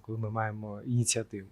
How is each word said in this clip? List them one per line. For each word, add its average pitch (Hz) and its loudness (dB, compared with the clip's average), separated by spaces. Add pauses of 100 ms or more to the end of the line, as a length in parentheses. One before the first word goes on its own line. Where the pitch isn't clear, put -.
коли 110 -6
ми 110 -2
маємо 107 -2
ініціативу. 113 2